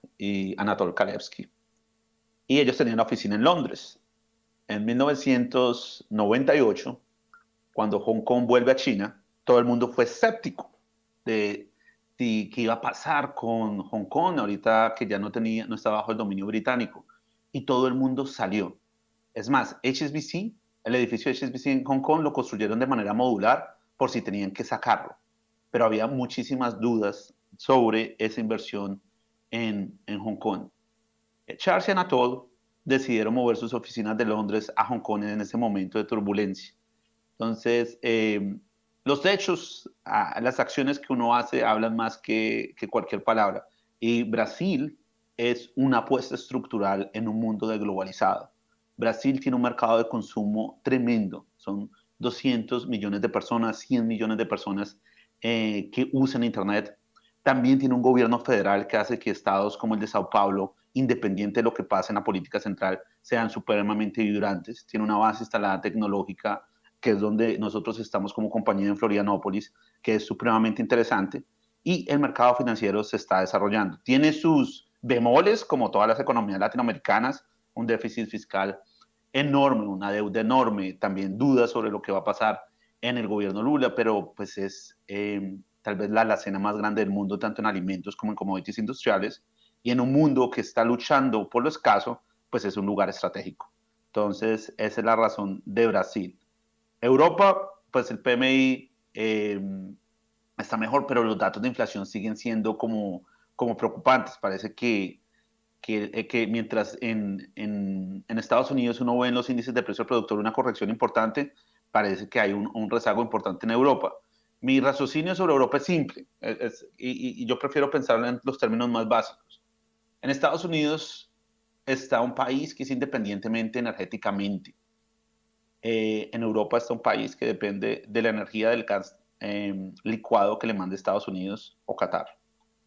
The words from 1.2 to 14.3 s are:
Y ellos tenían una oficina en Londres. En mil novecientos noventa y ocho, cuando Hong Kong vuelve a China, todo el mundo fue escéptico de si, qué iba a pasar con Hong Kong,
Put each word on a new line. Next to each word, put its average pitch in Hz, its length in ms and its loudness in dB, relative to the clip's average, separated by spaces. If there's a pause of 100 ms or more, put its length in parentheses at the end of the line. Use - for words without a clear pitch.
Y 135 100 4
ellos 127 180 4
tenían 117 180 2
una 113 100 4
oficina 104 320 -2
en 110 80 2
Londres. - 540 0 (720)
En 104 160 -4
mil 117 120 0
novecientos 127 1120 2
noventa 110 440 4
y 151 60 6
ocho, 120 400 0 (720)
cuando 104 280 0
Hong 110 220 -2
Kong 123 240 2
vuelve 123 260 6
a 131 40 2
China, 104 460 -4 (220)
todo 123 140 8
el 120 60 6
mundo 120 240 2
fue 123 160 2
escéptico - 680 -2 (540)
de 104 460 -2 (480)
si, 110 320 0
qué 127 120 -4
iba 113 120 2
a 113 60 -6
pasar 143 540 -4
con 110 500 -2
Hong 104 200 -6
Kong, 165 340 0